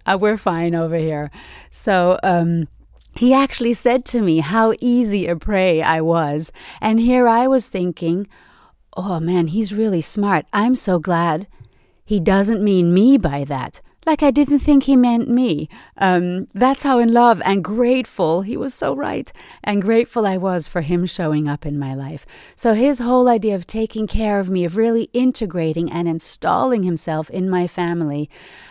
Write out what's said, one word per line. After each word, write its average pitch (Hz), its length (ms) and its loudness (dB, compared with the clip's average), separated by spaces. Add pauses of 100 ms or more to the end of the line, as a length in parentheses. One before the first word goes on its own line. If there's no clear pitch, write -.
Uh, 196 140 0
we're 208 180 2
fine 170 380 -2
over 165 220 -2
here." 151 320 -4 (420)
So, 185 520 2
um, 170 440 0 (480)
he 247 180 4
actually 262 400 0
said 247 320 0
to 240 160 -2
me 165 180 2
how 220 420 0
easy 226 460 0
a 175 80 -2
prey 185 460 0
I 160 200 0
was. 160 500 -2 (300)
And 220 180 2
here 247 280 4
I 233 200 2
was 262 220 0
thinking, 180 580 -4 (680)
"Oh 185 240 -4
man, 170 280 0
he's 202 260 -4
really 202 280 0
smart. 202 520 -2
I'm 226 220 0
so 180 240 0
glad 170 480 -2 (580)
he 208 140 -2
doesn't 196 440 2
mean 180 300 4
me 247 240 6
by 143 280 -2
that." 139 360 -8 (240)
Like, 311 160 0
I 285 80 4
didn't 285 300 2
think 285 240 4
he 269 120 2
meant 240 340 2
me. 214 380 0 (300)
Um, 180 560 0
that's 254 300 0
how 269 160 2
in 233 120 2
love 240 320 4
and 196 200 0
grateful, 214 800 0
he 208 120 -8
was - 180 -6
so 277 220 -4
right, - 360 -8 (320)
and 202 180 0
grateful 226 460 2
I 190 100 0
was 180 300 -4
for 170 140 -4
him 175 260 -2
showing 151 400 -2
up 143 180 -6
in 147 140 -6
my 135 160 -6
life. 139 300 -12 (300)
So 226 200 2
his 262 240 2
whole 247 280 2
idea 214 280 2
of 175 100 -6
taking 220 400 -6
care 208 340 0
of 185 80 -4
me, 185 160 -2
of 170 140 -4
really 226 360 0
integrating 170 800 -2
and 170 160 -4
installing 180 760 -2
himself 160 480 -4
in 190 180 -4
my 180 160 0
family, 170 640 -4 (420)